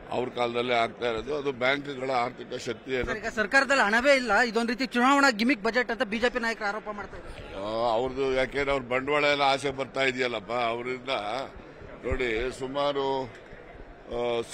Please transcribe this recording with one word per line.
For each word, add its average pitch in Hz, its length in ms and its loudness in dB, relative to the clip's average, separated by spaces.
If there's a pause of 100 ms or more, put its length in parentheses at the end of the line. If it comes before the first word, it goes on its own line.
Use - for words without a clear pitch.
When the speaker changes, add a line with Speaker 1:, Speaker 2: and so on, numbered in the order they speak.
(100)
Speaker 1:
ಅವ್ರ 127 180 -2
ಕಾಲದಲ್ಲೇ 120 460 0
ಆಗ್ತಾ 117 340 0
ಇರೋದು. 117 280 -2
ಅದು 139 160 -2
ಬ್ಯಾಂಕ್‌ಗಳ 135 580 -2
ಆರ್ಥಿಕ 123 440 -2
ಶಕ್ತಿಯನ್ನು 123 520 -4
Speaker 2:
ಸರ್, 127 120 -4
ಈಗ - 80 -8
ಸರ್ಕಾರದಲ್ಲಿ 254 560 2
ಹಣವೇ 240 320 6
ಇಲ್ಲ, 233 260 4
ಇದೊಂದು 233 280 2
ರೀತಿ 247 180 -2
ಚುನಾವಣಾ 269 440 6
ಗಿಮಿಕ್ 233 320 2
ಬಜೆಟ್ 226 280 0
ಅಂತ 233 120 0
ಬಿ 220 160 -2
ಜೆ 240 120 2
ಪಿ 247 80 -2
ನಾಯಕರು 226 260 -4
ಆರೋಪ 208 280 -4
ಮಾಡ್ತಾ 196 240 -10
ಇದ್ದಾರೆ. - 380 -14
Speaker 1:
ಆ, 110 380 0
ಅವ್ರದ್ದು 131 400 2
ಯಾಕೆಂದ್ರೆ 131 400 2
ಅವ್ರ 139 100 0
ಬಂಡವಾಳ 135 420 2
ಎಲ್ಲ 143 180 4
ಆಸೆ 139 280 4
ಬರ್ತಾ 135 320 -2
ಇದೆಯಲ್ಲಪ್ಪ 123 500 0
ಅವರಿಂದ. 120 560 -2 (1000)
ನೋಡಿ, 123 520 0
ಸುಮಾರು, 139 680 0
ಆ, - 1160 -6 (120)